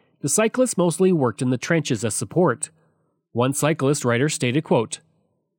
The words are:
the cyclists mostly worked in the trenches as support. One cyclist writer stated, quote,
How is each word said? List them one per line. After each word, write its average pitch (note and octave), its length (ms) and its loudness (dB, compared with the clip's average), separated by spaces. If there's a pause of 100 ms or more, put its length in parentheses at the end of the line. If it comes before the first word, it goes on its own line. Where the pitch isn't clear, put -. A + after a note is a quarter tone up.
(220)
the C#3+ 80 -2
cyclists A3+ 460 0
mostly F3+ 380 2
worked C3+ 300 0
in B2+ 80 0
the B2 80 -2
trenches D3 440 -2
as A2 120 -2
support. D3 560 -2 (600)
One B2 220 0
cyclist D3 520 0
writer A#2+ 220 2
stated, C3+ 360 -2
quote, A#2+ 380 -2 (580)